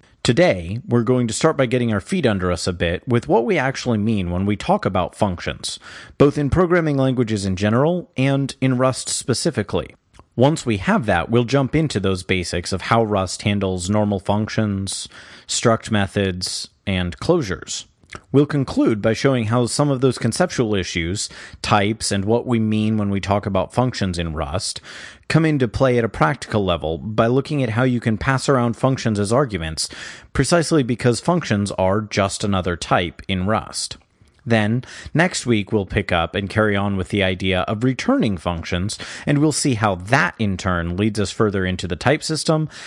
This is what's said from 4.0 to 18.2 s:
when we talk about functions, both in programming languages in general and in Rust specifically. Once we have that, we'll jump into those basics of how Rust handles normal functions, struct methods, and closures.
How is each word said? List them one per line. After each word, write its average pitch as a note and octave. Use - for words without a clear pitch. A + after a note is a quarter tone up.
when F2+
we G2+
talk -
about F#2
functions, -
both C#3+
in C#3+
programming E3
languages A#2
in F#2+
general C3
and C#3
in C3
Rust B2+
specifically. -
Once C#3+
we A2+
have D3
that, F2
we'll A#2+
jump C3
into D3+
those F#2+
basics F2+
of F2+
how A#2
Rust G2+
handles F#2+
normal G#2
functions, G#2
struct -
methods, G2
and F2+
closures. -